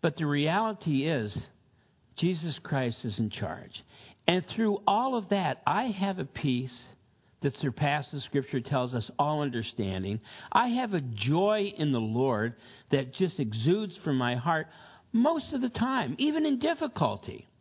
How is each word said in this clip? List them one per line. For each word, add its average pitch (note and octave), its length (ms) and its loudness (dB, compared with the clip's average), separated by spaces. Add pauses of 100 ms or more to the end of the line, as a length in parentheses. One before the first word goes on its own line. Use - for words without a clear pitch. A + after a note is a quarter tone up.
But D#3+ 160 2
the D#3+ 80 0
reality D3+ 800 2
is, A#2 320 0 (800)
Jesus E3 460 0
Christ B2+ 420 0
is G#2+ 120 -4
in A2 120 0
charge. - 540 -8 (440)
And F3+ 180 2 (100)
through G#3+ 320 0
all B3 280 2
of G3+ 140 -4
that, F3+ 360 0
I G#3 200 0
have G3 340 -2
a - 60 -4
peace C3 520 -2 (640)
that C#3 200 0
surpasses, C#3+ 640 0
Scripture C#3 340 0
tells B2 340 -2
us, A#2 240 -4
all D3 240 0
understanding. G#2+ 800 -2 (320)
I B3 200 4
have A#3+ 220 -2
a F3 60 2
joy D#3+ 800 2
in D3 160 2
the B2 40 2
Lord A2+ 560 2 (380)
that C3 220 0
just F3+ 260 -2
exudes D3 640 2
from C#3 140 2
my B2 180 2
heart D#3 320 0 (460)
most C#4+ 400 2
of C4 80 0
the B3+ 80 0
time, A3+ 500 0
even D4+ 260 2
in C#4 140 2
difficulty. A#3+ 880 -2 (140)